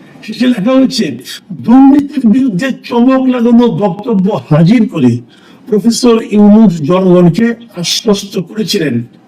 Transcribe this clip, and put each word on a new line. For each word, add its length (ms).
শেষে 240
লেখা 260
হয়েছে, 460
"দুর্নীতির 800
বিরুদ্ধে 400
চমক 420
লাগানো 420
বক্তব্য 720
হাজির 380
করে 300
প্রফেসর 640
ইউনূস 480
জনগণকে 760
আশ্বস্ত 600
করেছিলেন, 640